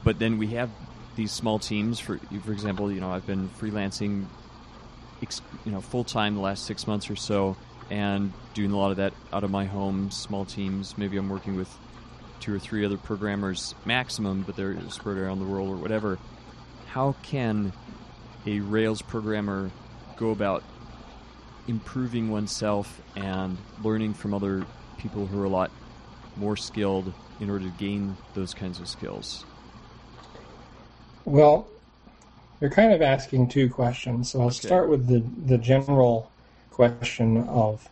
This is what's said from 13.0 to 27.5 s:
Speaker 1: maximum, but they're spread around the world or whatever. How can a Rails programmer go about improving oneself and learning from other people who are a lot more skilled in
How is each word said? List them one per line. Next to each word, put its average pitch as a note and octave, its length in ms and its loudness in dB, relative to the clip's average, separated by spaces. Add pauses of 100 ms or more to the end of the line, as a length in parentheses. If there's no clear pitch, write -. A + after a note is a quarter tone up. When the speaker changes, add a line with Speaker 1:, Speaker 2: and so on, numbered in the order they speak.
Speaker 1:
maximum, G#2+ 580 0
but F#2+ 120 -6
they're G2 240 -4 (120)
spread G2+ 260 -6
around F#2+ 240 -2
the F#2+ 60 -4
world G2 240 -2
or F#2+ 60 -4
whatever. G2+ 420 -2 (680)
How C3+ 360 0
can G#2+ 500 0 (720)
a G#2 140 0
Rails G#2+ 420 0
programmer G#2 680 -2 (460)
go A2+ 140 0
about G2+ 320 0 (1040)
improving A#2 640 -2
oneself G#2 720 -2 (160)
and F#2+ 400 -2 (260)
learning A2 320 2
from G2+ 200 -4
other G2 300 0 (340)
people G2+ 280 -6
who G2+ 140 -4
are G2 60 0
a F#2+ 40 0
lot F#2 200 2 (680)
more G#2 200 0
skilled F#2+ 560 -2 (280)
in G2+ 100 -2